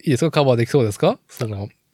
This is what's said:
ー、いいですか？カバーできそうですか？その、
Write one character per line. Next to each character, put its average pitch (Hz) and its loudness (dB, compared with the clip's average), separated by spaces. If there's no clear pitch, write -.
ー、 - -14
い - -8
い - 2
で 123 2
す 139 0
か？ 160 0
カ 147 2
バ 131 4
ー - 0
で 117 2
き 117 -6
そ 147 2
う 117 2
で 104 -2
す - -10
か？ 202 0
そ - -10
の、 104 -10